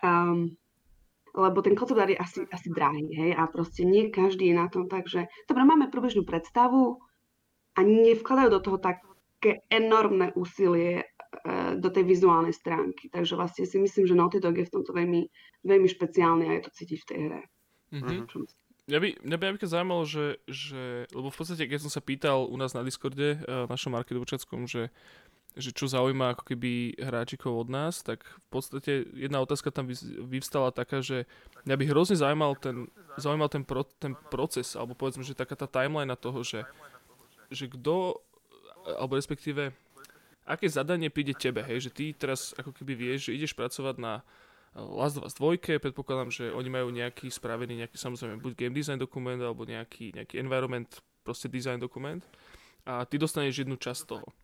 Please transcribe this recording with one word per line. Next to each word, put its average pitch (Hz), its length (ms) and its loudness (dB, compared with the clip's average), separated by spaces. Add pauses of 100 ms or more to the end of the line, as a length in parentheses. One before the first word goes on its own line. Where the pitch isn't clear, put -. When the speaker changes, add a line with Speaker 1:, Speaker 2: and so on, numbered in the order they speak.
Speaker 1:
um, 175 480 4 (800)
lebo 190 320 4
ten 196 80 6
koncept 233 240 4
art 196 160 6
je - 80 0
asi, 175 240 -6
asi 175 240 -8
drahý, 156 400 0
hej, 160 240 2
a 160 160 2
proste 165 380 -2
nie 214 240 6
každý 190 420 4
je 170 60 6
na 175 100 2
tom, 180 160 -2
takže 180 400 -4 (220)
dobre, 254 180 4
máme 277 240 8
približnú 226 380 0
predstavu 247 720 4 (720)
a - 80 2
nevkladajú 226 720 8
do 190 80 6
toho 190 160 0
také - 920 -2
enormné 220 640 4
úsilie, 175 640 2
e, - 60 -4 (720)
do 180 160 2
tej 190 100 4
vizuálnej 175 480 8
stránky. - 560 -2
Takže 175 300 -2
vlastne 175 260 -4
si 185 140 -2
myslím, 196 320 4
že 180 80 8
Naughty 175 240 6
Dog 170 160 2
je 175 100 0
v - 80 -10
tomto 190 160 -2
veľmi, 175 380 2 (340)
veľmi 190 240 6
špeciálny 165 640 2
a 165 80 2
je 165 80 -4
to - 80 -16
cítiť 170 260 -10
v - 80 -20
tej - 120 -8 (100)
hre. 82 120 -8 (520)
Speaker 2:
Mhm. 139 340 -6
Speaker 1:
Čo - 160 -18
myslím? - 200 -16 (260)
Speaker 2:
Mňa 147 100 0
by, 196 100 0 (120)
mňa 160 160 -4
by 170 100 -6
napríklad 196 240 -4
zaujímalo, 175 320 0
že, 147 240 -4 (220)
že, 135 340 -12 (300)
lebo 131 160 -8
v - 100 -10
podstate, 160 300 -6
keď 143 100 -4
som 147 140 -8
sa 147 80 -6
pýtal 135 480 0
u 123 80 -8
nás 131 160 -4
na 123 100 -6
Discorde, 139 540 -4
e, - 20 -12
v 127 300 -6
našom 123 260 -6
marketingovačackom, 123 720 -6
že, 117 240 -6 (640)
že 131 160 -10
čo 139 160 -6
zaujíma 131 480 0
ako - 140 -12
keby 120 500 -4
hráčikov 123 560 -6
od 117 160 -4
nás, 151 320 -6
tak - 240 -8
v - 240 -20
podstate 135 640 -4
jedna 139 260 -4
otázka 139 320 -2
tam 135 160 -6
vys-, 127 220 -10 (100)
vyvstala 131 540 -2
taká, 127 260 -4
že 127 300 -4 (340)
mňa 135 140 0
by 135 100 0
hrozne 170 300 4
zaujímal 147 400 2
ten, 123 320 -8 (260)
zaujímal 147 320 -2
ten 143 160 -4
pro-, 131 240 -4 (140)
ten 135 160 -8 (100)
proces, 139 480 -4
alebo 120 220 -10
povedzme, 135 260 -6
že 135 140 -12
taká 131 180 -6
tá 139 140 -8
timeline 139 480 -2
toho, 123 240 -6
že, 117 240 -8 (880)
že 131 160 -10
kto, 156 560 -2 (640)
alebo 131 320 -4
respektíve, 143 560 -6 (720)
aké 165 160 -2
zadanie 156 480 0
príde 139 240 -2
tebe, 120 240 -2
hej, 120 240 -6
že 127 80 -10
ty 143 120 -8 (120)
teraz - 400 -6
ako 131 160 -14
keby 135 240 -10
vieš, 127 320 -6
že 123 80 -4
ideš 147 160 -6
pracovať 127 480 -6
na 113 240 -8 (480)
Last 117 460 -4
of - 80 -10
Us - 80 -14
dvojke, 160 420 0
predpokladám, 131 540 -6
že 120 180 -8
oni 127 220 -6
majú 127 180 -4
nejaký 120 400 -8
spravený, 117 540 -8
nejaký, - 160 -14
samozrejme, 120 400 -10
buď 127 160 -10
game 123 180 -6
design 143 240 -4
dokument, 127 400 -8
alebo 113 300 -8
nejaký, 113 480 -14
nejaký - 240 -12
environment, 131 480 -4 (340)
proste 120 300 -10
design 127 260 -6
dokument. 135 440 -10 (640)
A 123 180 -4
ty 143 140 -4
dostaneš 143 420 -2
jednu 131 160 -6
časť - 300 -10
toho. 113 180 -12 (200)